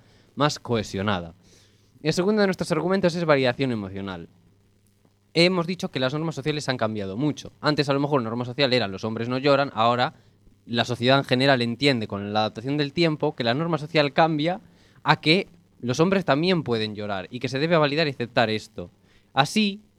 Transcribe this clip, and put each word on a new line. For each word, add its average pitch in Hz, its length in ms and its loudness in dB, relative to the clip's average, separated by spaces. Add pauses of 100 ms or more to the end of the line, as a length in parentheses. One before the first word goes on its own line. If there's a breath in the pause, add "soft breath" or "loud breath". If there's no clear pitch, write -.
(340 soft breath)
más 143 240 0
cohesionada. 98 760 -4 (680 soft breath)
El 156 100 0
segundo 202 300 0
de 196 40 4
nuestros 180 240 -2
argumentos 175 440 0
es 170 100 -4
validación 135 480 2
emocional. 98 560 -8 (1080)
Hemos 170 320 2
dicho 185 240 -6
que 135 100 -6
las 131 120 0
normas 156 220 -4
sociales 147 340 -4
han 127 80 -2
cambiado 104 400 -4
mucho. 143 440 -4
Antes, 147 280 0
a 143 40 2
lo 139 80 2
mejor, 143 200 2
la 110 80 -4
norma 120 160 -4
social 123 280 0
era 113 160 2
"los 95 160 -8
hombres 113 240 -4
no 127 100 -2
lloran", 139 360 2
ahora 120 400 2 (520 soft breath)
la 117 180 0
sociedad 120 340 2
en 135 60 0
general 131 380 2
entiende 117 440 0
con 101 260 -6
la 107 80 2
adaptación 113 360 -4
del 143 160 -2
tiempo 156 420 0
que 127 100 -6
la 117 100 2
norma 165 240 -2
social 143 340 0
cambia 165 480 2 (420 soft breath)
a - 180 4
que 165 280 2 (320)
los 123 200 0
hombres 190 240 2
también 160 380 2
pueden 110 320 -2
llorar 101 360 -6
y 123 100 -10
que 127 80 -4
se 131 100 -4
debe 165 180 2
validar 151 300 2
y 143 40 -2
aceptar 120 400 0
esto. 104 400 -8 (420 soft breath)
Así, 202 480 0 (180)